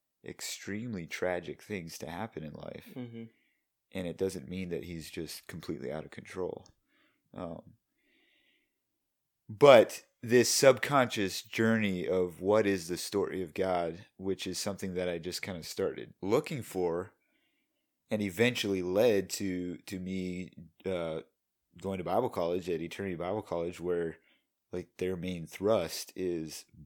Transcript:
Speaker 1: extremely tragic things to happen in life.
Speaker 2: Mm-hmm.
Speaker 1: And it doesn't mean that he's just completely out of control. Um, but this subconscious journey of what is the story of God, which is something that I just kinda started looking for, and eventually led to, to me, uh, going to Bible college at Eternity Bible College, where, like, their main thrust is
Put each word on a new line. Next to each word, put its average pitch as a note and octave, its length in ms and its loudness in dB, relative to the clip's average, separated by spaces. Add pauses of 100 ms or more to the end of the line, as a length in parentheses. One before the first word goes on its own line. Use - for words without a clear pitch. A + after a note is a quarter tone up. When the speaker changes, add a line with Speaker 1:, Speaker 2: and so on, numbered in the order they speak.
(260)
Speaker 1:
extremely G#2 800 -8
tragic F2 560 -4
things E2+ 360 -10
to D2 120 -10
happen F2 320 -8
in D2+ 120 -12
life. - 340 -14 (100)
Speaker 2:
Mm-hmm. A#2 260 -12 (680)
Speaker 1:
And F#2 160 -6
it E2 100 -8
doesn't F2+ 320 -4
mean F2+ 200 -6
that E2+ 160 -6
he's E2 240 -10
just - 380 -10
completely D2 440 -8
out D2+ 140 -6
of C#2+ 60 -18
control. - 560 -8 (720)
Um, E2+ 240 -10 (1900)
but A2 540 10 (200)
this A#2 260 6
subconscious B2 960 4
journey G#2+ 640 0
of F2 340 0
what G#2 240 4
is F#2 220 0
the F2 100 -4
story F#2+ 460 -2
of D2+ 100 -12
God, F2 460 0 (180)
which F#2+ 300 -4
is F2+ 100 -6
something F#2+ 380 -6
that F2+ 120 -2
I F2 120 -4
just F2 240 -8
kinda F2 180 -8
started C2+ 580 -4
looking A#2+ 440 0
for, F2+ 480 -2 (1000)
and G#2 140 -2
eventually G2 580 2
led G2 500 4
to, F2+ 540 -4
to F#2+ 140 -8
me, F2+ 500 -6 (340)
uh, E2+ 360 -4 (600)
going F#2+ 200 -6
to F2 40 -6
Bible G#2+ 260 2
college F2 400 -2
at D#2+ 120 -2
Eternity F2+ 340 -6
Bible F#2 260 -4
College, E2+ 380 -6
where, E2+ 380 -2 (540)
like, F2+ 160 -8 (100)
their F#2 180 -2
main F2 300 -6
thrust F#2+ 720 -2
is E2+ 500 -4 (200)